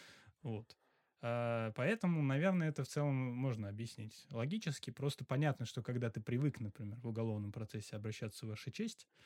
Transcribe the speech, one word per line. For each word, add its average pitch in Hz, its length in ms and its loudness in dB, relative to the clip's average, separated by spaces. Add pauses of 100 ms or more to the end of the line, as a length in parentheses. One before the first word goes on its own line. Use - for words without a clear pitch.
(440)
Вот. 113 340 -4 (460)
А, 117 520 2
поэтому, 170 480 4
наверное, 156 460 4
это 147 140 0
в 127 40 -2
целом 147 280 2
можно 123 540 0
объяснить 110 600 -8
логически. 139 600 -2
Просто 135 340 -2
понятно, 139 400 2
что - 180 -4
когда 123 260 0
ты 110 120 -2
привык, 131 380 2
например, 107 420 -6
в 117 80 -6
уголовном 107 420 0
процессе 107 440 -6
обращаться 107 520 -6
«Ваша - 240 -6
честь» - 360 -4 (180)